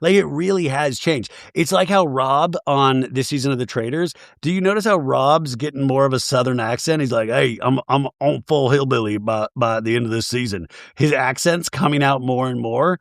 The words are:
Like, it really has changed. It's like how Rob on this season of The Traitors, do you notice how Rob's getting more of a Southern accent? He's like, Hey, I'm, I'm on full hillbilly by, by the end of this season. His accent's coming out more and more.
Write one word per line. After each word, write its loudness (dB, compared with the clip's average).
Like, 2
it 4
really -2
has -2
changed. -2
It's 0
like 2
how 2
Rob 0
on 2
this -2
season -2
of -2
The -4
Traitors, -4
do -2
you 0
notice 0
how 2
Rob's 2
getting -4
more 4
of 2
a 0
Southern 0
accent? -2
He's 0
like, 0
Hey, 0
I'm, 0
I'm 0
on 0
full 2
hillbilly 2
by, -2
by 0
the 0
end 0
of -2
this -2
season. -4
His 2
accent's 0
coming 0
out 2
more -2
and -4
more. 0